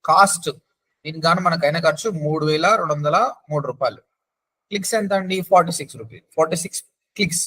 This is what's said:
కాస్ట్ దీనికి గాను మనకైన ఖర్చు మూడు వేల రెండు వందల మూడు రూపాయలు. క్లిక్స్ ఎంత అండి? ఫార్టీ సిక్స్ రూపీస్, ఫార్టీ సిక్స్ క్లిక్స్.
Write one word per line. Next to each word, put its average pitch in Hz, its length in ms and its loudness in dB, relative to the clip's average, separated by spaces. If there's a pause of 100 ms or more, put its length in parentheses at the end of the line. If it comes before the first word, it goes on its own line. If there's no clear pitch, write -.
కాస్ట్ 175 400 4 (560)
దీనికి 156 200 -10
గాను 175 220 4
మనకైన 165 400 0
ఖర్చు 156 220 0 (160)
మూడు 151 260 -2
వేల 156 160 0 (140)
రెండు 156 140 -2
వందల 147 220 0 (340)
మూడు 147 200 -4
రూపాయలు. 123 300 -4 (680)
క్లిక్స్ 208 280 -4
ఎంత 202 220 -2
అండి? 190 160 -4 (140)
ఫార్టీ 175 280 6
సిక్స్ 139 220 -12
రూపీస్, 110 240 -18 (120)
ఫార్టీ 165 260 2
సిక్స్ - 180 -10 (360)
క్లిక్స్. 175 300 -2